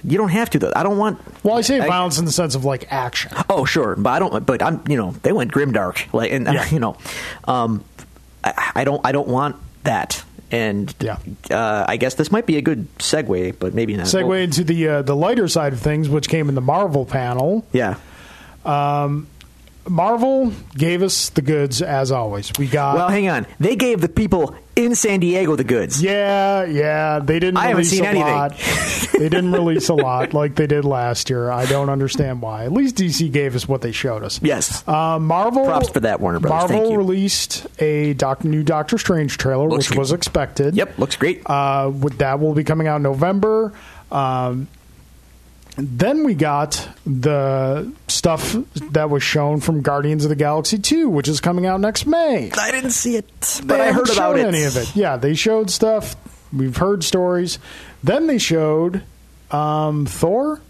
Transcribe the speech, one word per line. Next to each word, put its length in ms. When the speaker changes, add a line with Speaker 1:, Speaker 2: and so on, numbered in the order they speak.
Speaker 1:
You 160
don't 100
have 220
to, 80
though. 160
I 80
don't 160
want 200
Speaker 2:
Well, 140
I 40
say 180
Speaker 1:
I 80
Speaker 2:
violence 320
in 60
the 60
sense 240
of, 80
like, 280
action. 400
Speaker 1:
Oh, 160
sure, 300
but 160
I 80
don't. 260
But 160
I'm, 260
you 100
know, 140
they 80
went 200
grimdark, 640
like, 180
and 140
<laughs> 80
Speaker 2:
Yeah. 160
Speaker 1:
you 100
know, 160
um, 380
I, 320
I 80
don't, 220
I 60
don't 160
want 280
that. 400
And 480
Speaker 2:
Yeah. 180
Speaker 1:
uh, 380
I 100
guess 160
this 180
might 140
be 120
a 40
good 260
segue, 580
but 160
maybe 240
not. 80
Speaker 2:
Segue 220
Speaker 1:
Well 120
Speaker 2:
into 240
the, 240
uh, 140
the 140
lighter 320
side 260
of 60
things, 280
which 220
came 200
in 60
the 60
Marvel 460
panel. 680
Speaker 1:
Yeah. 220
Speaker 2:
Um, 640
Marvel 640
gave 260
us 280
the 100
goods, 400
as 300
always. 460
We 100
got 280
Speaker 1:
Well, 140
hang 180
on. 180
They 160
gave 240
the 80
people 480
in 180
San 240
Diego 380
the 80
goods. 360
Speaker 2:
Yeah, 600
yeah. 560
They 200
didn't 180
Speaker 1:
I 60
haven't 160
Speaker 2:
release 120
Speaker 1:
seen 140
Speaker 2:
a 40
Speaker 1:
anything. 220
Speaker 2:
lot. 280
Speaker 1:
<laughs> 400
Speaker 2:
They 160
didn't 220
release 380
a 40
lot 400
like 220
they 100
did 200
last 440
year. 220
I 160
don't 240
understand 500
why. 240
At 60
least 240
D 140
C 200
gave 260
us 120
what 160
they 80
showed 320
us. 180
Speaker 1:
Yes. 460
Speaker 2:
Uh, 320
Marvel 460
Speaker 1:
Props 240
for 100
that, 200
Warner 200
Bros. 100
Speaker 2:
Marvel 300
Speaker 1:
Thank 120
you. 60
Speaker 2:
released 720
a 360
Doc-, 280
new 200
Doctor 340
Strange 400
trailer, 320
Speaker 1:
Looks 160
Speaker 2:
which 60
Speaker 1:
good. 80
Speaker 2:
was 140
expected. 600
Speaker 1:
Yep, 220
looks 180
great. 320
Speaker 2:
Uh, 460
with, 240
that 220
will 160
be 80
coming 240
out 140
November. 720
Um, 560
then 480
we 120
got 520
the 840
stuff 480
that 180
was 140
shown 360
from 220
Guardians 420
of 60
the 60
Galaxy 440
two, 300
which 180
is 140
coming 240
out 160
next 240
May. 520
Speaker 1:
I 140
didn't 200
see 240
it, 120
Speaker 2:
They 240
Speaker 1:
but 160
I 40
Speaker 2:
haven't 220
Speaker 1:
heard 100
about 200
Speaker 2:
shown 20
Speaker 1:
it. 80
Speaker 2:
any 160
of 140
it. 180
Yeah, 220
they 160
showed 380
stuff. 440
We've 260
heard 260
stories. 540
Then 240
they 100
showed, 640
um, 560
Thor. 640